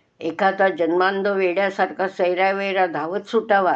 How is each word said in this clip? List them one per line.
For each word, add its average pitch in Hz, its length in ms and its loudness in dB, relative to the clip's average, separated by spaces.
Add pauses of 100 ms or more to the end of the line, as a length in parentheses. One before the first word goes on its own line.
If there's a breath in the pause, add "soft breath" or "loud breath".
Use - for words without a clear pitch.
(200 soft breath)
एखादा 190 500 0
जन्मांध 185 580 0
वेड्यासारखा 190 800 0
सैरावैरा 190 800 0
धावत 165 360 -4
सुटावा, 202 540 2